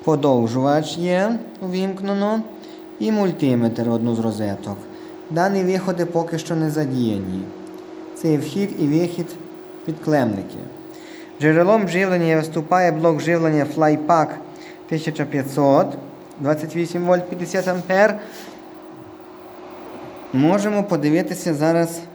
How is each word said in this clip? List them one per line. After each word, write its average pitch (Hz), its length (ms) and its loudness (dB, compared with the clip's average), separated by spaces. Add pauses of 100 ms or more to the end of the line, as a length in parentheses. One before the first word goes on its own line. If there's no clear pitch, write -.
подовжувач 139 920 2
є, 185 400 0 (240)
увімкнено, 196 800 -2 (560)
і 220 140 0
мультиметр, 123 800 2
одну 117 240 2
з 110 40 0
розеток. 104 580 -4 (540)
Дані 190 320 2
виходи 185 440 0
поки 165 320 -2
що 165 180 -4
не 156 140 0
задіяні. 113 720 -2 (720)
Це 160 180 0
є 147 60 4
вхід 196 400 -2
і 156 80 2
вихід 165 400 0 (580)
підклемники. 139 760 0 (800)
Джерелом 175 480 6
живлення 175 480 4
виступає 160 560 2
блок 156 280 4
живлення 156 460 2 (100)
Flypack 151 520 4 (600)
тисяча 156 360 -4
п'ятсот, 139 600 4 (540)
двадцять 156 360 0
вісім 170 280 -2
вольт, 180 240 4
п'ятдесят 185 400 -2
ампер. 185 500 4 (2250)
Можемо 196 500 4
подивитися 170 720 0
зараз 165 460 2 (140)